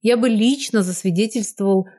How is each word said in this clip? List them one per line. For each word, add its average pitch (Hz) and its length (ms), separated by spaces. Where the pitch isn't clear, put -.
я 240 160
бы 240 120
лично 226 540
засвидетельствовал 190 1040